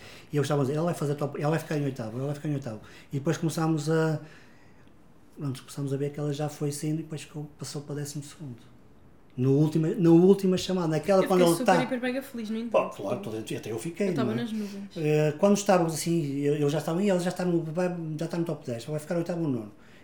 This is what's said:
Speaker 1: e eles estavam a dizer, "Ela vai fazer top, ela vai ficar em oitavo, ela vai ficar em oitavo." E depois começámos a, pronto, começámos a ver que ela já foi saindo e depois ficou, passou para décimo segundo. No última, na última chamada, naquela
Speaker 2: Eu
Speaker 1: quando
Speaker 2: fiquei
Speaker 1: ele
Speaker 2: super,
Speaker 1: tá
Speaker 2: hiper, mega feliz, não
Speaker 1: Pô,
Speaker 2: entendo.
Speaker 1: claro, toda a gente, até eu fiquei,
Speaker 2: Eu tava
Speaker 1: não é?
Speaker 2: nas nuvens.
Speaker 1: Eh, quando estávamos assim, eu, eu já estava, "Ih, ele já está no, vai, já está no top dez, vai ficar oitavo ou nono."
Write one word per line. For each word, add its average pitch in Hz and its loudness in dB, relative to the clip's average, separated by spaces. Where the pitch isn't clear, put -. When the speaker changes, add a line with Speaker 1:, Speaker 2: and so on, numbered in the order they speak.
Speaker 1:
e 147 -2
eles 139 2
estavam 143 0
a - 2
dizer, 143 -2
"Ela 160 0
vai 170 0
fazer 143 -2
top, 147 -6
ela 147 0
vai 160 0
ficar 156 -4
em 143 -2
oitavo, 120 -6
ela 135 -4
vai 147 -4
ficar 151 -8
em 147 -2
oitavo." 113 -6
E 143 -4
depois 156 -2
começámos 160 0
a, 160 2
pronto, 135 -4
começámos 139 -6
a - -2
ver 143 -2
que 143 -10
ela 147 -2
já 147 -2
foi 147 -4
saindo 156 -2
e - -8
depois - -10
ficou, 151 -12
passou 143 -10
para 147 -8
décimo 143 -8
segundo. 131 -14
No 131 4
última, 156 4
na 165 6
última 185 8
chamada, 180 -2
naquela 185 4
Speaker 2:
Eu - 0
Speaker 1:
quando 185 4
Speaker 2:
fiquei 170 8
Speaker 1:
ele - 2
Speaker 2:
super, 220 6
Speaker 1:
tá 254 4
Speaker 2:
hiper, 240 -4
mega 254 -2
feliz, 226 -10
não 226 -4
Speaker 1:
Pô, - 4
Speaker 2:
entendo. - -10
Speaker 1:
claro, 104 -4
toda 110 -8
a 110 -4
gente, 123 -6
até 107 -8
eu 117 -4
fiquei, 180 -2
Speaker 2:
Eu 175 0
tava - 0
Speaker 1:
não 226 -2
é? 240 -2
Speaker 2:
nas 233 -6
nuvens. 202 -8
Speaker 1:
Eh, 151 2
quando 202 6
estávamos 170 2
assim, 151 -2
eu, 143 2
eu 147 2
já 151 0
estava, 165 -2
"Ih, 202 2
ele 180 4
já 180 -2
está 180 -4
no, 170 2
vai, 175 -2
já 165 -2
está 160 -4
no 170 0
top 160 -6
dez, 117 -6
vai 151 -4
ficar 175 -4
oitavo 170 -2
ou 156 0
nono." 110 -4